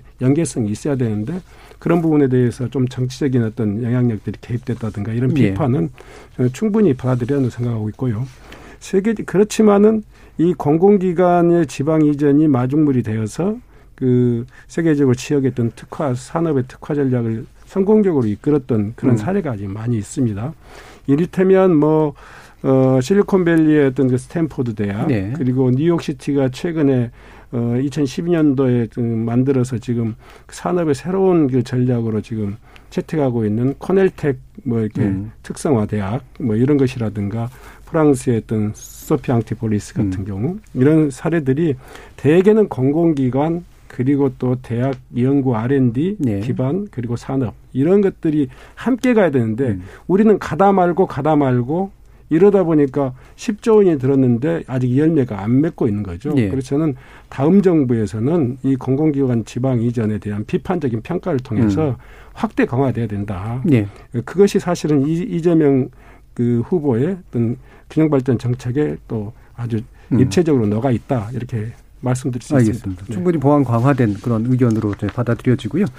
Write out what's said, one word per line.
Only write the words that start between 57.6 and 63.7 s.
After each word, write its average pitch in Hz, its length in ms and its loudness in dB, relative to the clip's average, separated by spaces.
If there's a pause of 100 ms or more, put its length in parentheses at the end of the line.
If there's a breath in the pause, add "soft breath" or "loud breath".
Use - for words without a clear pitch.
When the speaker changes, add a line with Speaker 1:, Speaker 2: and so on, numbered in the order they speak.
Speaker 1:
정부에서는 127 1040 0
이 135 100 0
공공기관 135 680 0
지방 127 360 -2
이전에 113 380 -2
대한 104 260 -6
비판적인 147 580 -4
평가를 175 380 -4
통해서 113 500 0
Speaker 2:
음. 120 40 -4 (380 soft breath)
Speaker 1:
확대 226 340 -2
강화돼야 120 400 -2
된다. 101 640 -6